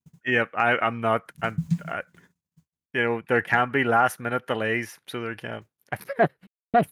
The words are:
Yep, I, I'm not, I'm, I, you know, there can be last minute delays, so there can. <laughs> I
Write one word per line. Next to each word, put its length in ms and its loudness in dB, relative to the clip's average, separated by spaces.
Yep, 280 2
I, 240 4
I'm 220 -2
not, 300 0
I'm, 240 -4
I, 140 -8
you 120 0
know, 240 -2
there 120 4
can 300 2
be 140 0
last 340 2
minute 300 -4
delays, 580 -2
so 140 -10
there 160 -8
can. 280 -12
<laughs> 360 0
I 180 4